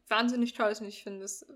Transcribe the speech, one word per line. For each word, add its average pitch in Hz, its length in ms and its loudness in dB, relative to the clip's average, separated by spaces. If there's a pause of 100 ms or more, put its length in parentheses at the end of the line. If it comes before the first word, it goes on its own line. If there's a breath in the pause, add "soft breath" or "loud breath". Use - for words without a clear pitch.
wahnsinnig 240 460 2
Tolles 214 280 2
und 208 60 -8
ich - 160 -14
finde 196 220 -10
es - 300 -12